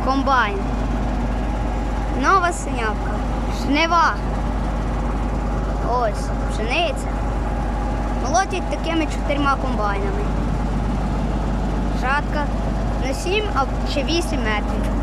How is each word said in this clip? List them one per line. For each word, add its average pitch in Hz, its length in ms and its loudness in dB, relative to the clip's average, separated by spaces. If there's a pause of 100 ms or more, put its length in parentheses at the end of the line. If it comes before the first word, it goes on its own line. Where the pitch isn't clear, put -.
Комбайн. 262 520 2 (1700)
Нова 349 300 4
синявка. 247 580 -2 (500)
Жнива. 311 540 4 (1800)
Ось, 233 380 0 (220)
пшениця. 262 580 0 (1120)
Молотять 359 480 0
такими 320 360 0
чотирма 285 500 0
комбайнами. 214 680 0 (1800)
Жатка 285 460 0 (600)
на 269 80 0
сім 415 300 0 (100)
або 262 160 2 (240)
чи 285 80 2
вісім 311 360 0
метрів. 214 540 0 (100)